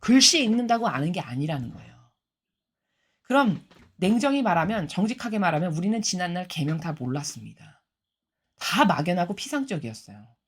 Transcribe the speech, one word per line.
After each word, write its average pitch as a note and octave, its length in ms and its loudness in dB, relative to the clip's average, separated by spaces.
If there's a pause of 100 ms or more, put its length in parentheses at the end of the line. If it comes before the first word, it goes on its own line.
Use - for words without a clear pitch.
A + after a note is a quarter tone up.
글씨 C4+ 420 6
읽는다고 A#3 460 2
아는 C#3+ 240 -2
게 F3+ 80 -4
아니라는 C3 520 -4
거예요. - 220 -18 (1300)
그럼 B3 400 2 (340)
냉정히 A#3+ 460 2
말하면, F3+ 460 0
정직하게 A3 500 -2
말하면 E3+ 360 0
우리는 G3+ 280 0
지난날 F3+ 460 -4
계명 D#3+ 320 -2
다 D#3+ 180 -6
몰랐습니다. B2+ 840 -8 (760)
다 A3 260 2
막연하고 F3 500 0
피상적이었어요. B2+ 920 -8 (220)